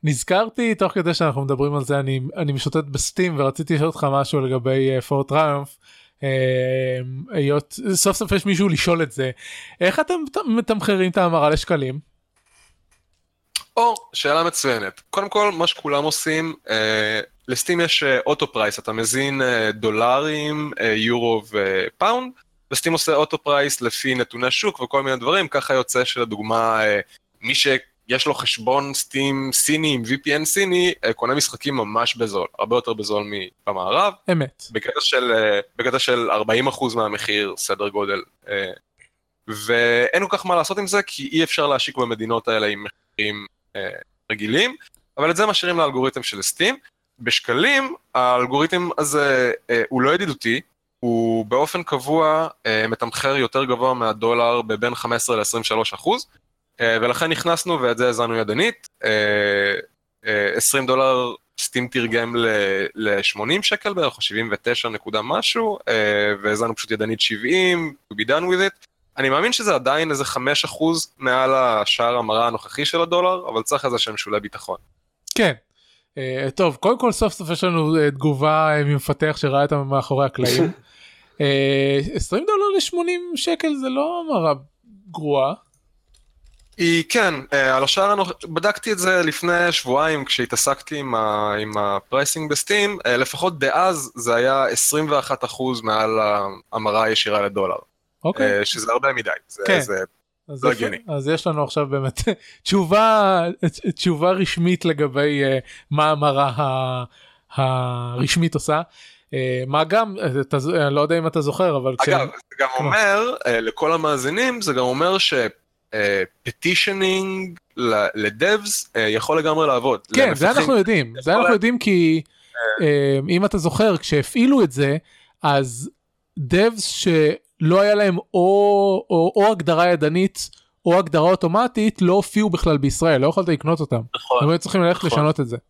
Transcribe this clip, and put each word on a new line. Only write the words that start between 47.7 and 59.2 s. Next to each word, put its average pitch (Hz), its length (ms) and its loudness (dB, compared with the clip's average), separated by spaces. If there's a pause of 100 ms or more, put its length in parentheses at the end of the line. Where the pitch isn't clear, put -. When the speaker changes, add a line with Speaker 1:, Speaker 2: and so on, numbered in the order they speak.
Speaker 2:
האלגוריתם 127 760 2 (100)
הזה, 139 540 2 (180)
אה, 117 180 2
הוא 127 140 0
לא 135 120 4
ידידותי, 147 460 -2 (400)
הוא 113 460 0
באופן 143 360 0
קבוע, 156 640 2 (180)
אה, 110 220 2
מתמחר 120 480 -2
יותר 135 280 0
גבוה 127 300 0
מהדולר 117 680 0
בבין 110 320 -2
חמש 117 220 -4
עשרה 117 200 0
לעשרים 107 240 -2
ושלוש 110 320 -2
אחוז, 208 340 -2 (540)
אה, 117 200 2
ולכן 120 300 0
נכנסנו 165 520 -2
ואת 120 160 0
זה 123 100 2
הזנו 117 280 -2
ידנית, 113 520 -2 (160)
אה, 113 60 2 (1160)